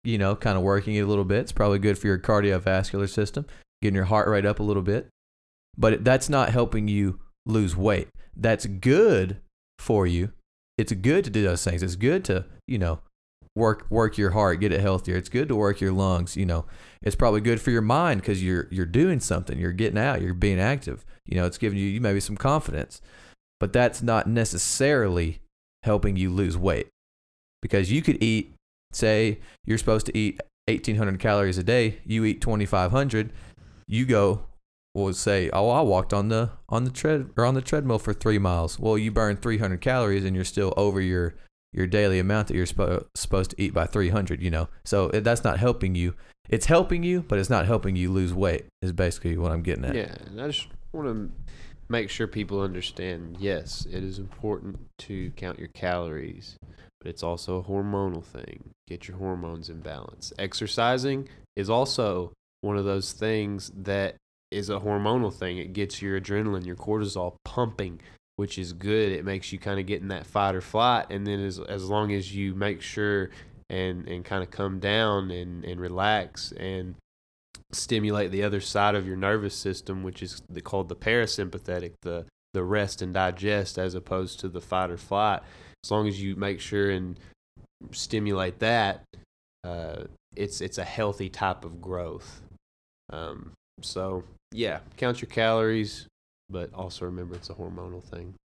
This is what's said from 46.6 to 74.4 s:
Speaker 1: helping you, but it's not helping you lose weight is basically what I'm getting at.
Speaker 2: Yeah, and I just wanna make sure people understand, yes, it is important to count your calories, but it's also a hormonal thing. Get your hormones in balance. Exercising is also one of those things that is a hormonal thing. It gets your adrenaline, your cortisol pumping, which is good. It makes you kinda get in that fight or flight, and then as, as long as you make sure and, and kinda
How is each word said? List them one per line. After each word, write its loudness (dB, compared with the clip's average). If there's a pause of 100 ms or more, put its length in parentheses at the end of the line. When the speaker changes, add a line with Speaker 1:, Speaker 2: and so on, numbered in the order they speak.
Speaker 1:
helping 4
you, 2
but 0
it's 0
not 4
helping 2
you 0
lose 2
weight 0 (160)
is -2
basically 0
what 0
I'm -2
getting -2
at. -2
Speaker 2:
Yeah, -4 (120)
and -12
I -6
just -4 (260)
wanna -4 (600)
make -2
sure -2
people -4
understand, -6
yes, -4
it -6
is -6
important -8 (180)
to -8
count -10
your -12
calories, -6 (420)
but -12
it's -12
also -4
a -6
hormonal -4
thing. -18 (160)
Get -14
your -14
hormones -8
in -14
balance. -14
Exercising -2 (280)
is -4
also 0 (280)
one -2
of -2
those -2
things -2
that -2 (340)
is -4
a -2
hormonal 0
thing. -6
It -10
gets -6
your -2
adrenaline, -2
your -8
cortisol -4
pumping, -4 (340)
which -6
is -8
good. 0
It -4
makes -6
you -10
kinda -4
get -4
in -8
that -8
fight 0
or -4
flight, 2
and -6
then -2
as, -6
as -8
long 0
as -4
you -4
make -4
sure -2 (400)
and, -4
and -10
kinda -4